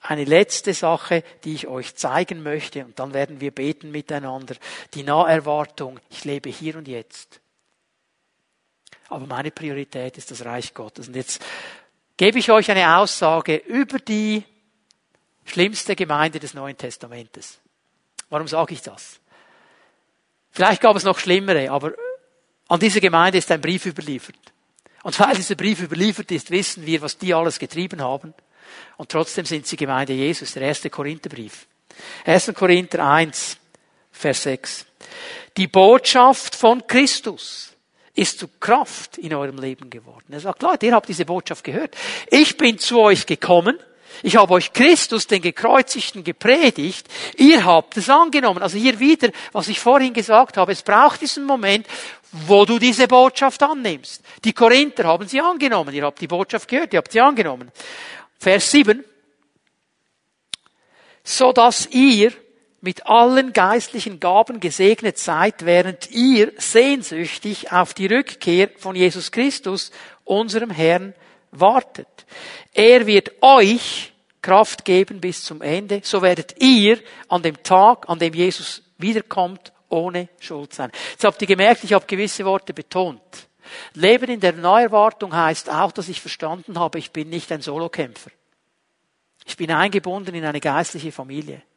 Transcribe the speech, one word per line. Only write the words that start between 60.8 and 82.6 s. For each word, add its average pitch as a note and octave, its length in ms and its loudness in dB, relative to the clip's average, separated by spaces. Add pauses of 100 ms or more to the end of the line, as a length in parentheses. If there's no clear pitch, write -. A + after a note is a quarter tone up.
So B3+ 280 2
dass A#3+ 380 4
ihr A#3+ 420 4 (520)
mit - 220 -10
allen B3 480 4
geistlichen G#3 640 0
Gaben G3+ 400 2
gesegnet F#3+ 560 0
seid, E3+ 480 -2
während F3+ 460 0
ihr A#3 480 4
sehnsüchtig G#3 1120 -2
auf F3+ 220 2
die F#3+ 120 -4
Rückkehr G3 720 0
von F#3+ 180 -12
Jesus F3+ 380 0
Christus, A3+ 580 -4 (340)
unserem A3 460 -4
Herrn, F3 440 0 (360)
wartet. - 760 0 (480)
Er A#3 320 8
wird G3+ 340 2
euch A#3+ 720 4 (300)
Kraft F#3+ 420 2
geben F#3+ 380 0
bis F3+ 220 -8
zum D3+ 180 -14
Ende. G3 420 -6
So G3 160 -2
werdet F3+ 400 -2
ihr A3+ 380 6 (300)
an F3 140 -2
dem D#3 200 -6
Tag, G3 480 4
an E3 80 -4
dem E3 160 -2
Jesus F3 480 -4 (160)
wiederkommt, F#3+ 720 -6 (160)
ohne F3 400 -4 (100)
Schuld D3 360 -16
sein. B2+ 160 -10 (220)
Jetzt - 120 -4
habt - 160 0
ihr F3+ 80 -6
gemerkt, G3 360 2
ich G3+ 100 0
habe F#3+ 120 2
gewisse G3+ 380 -6
Worte F#3+ 300 -4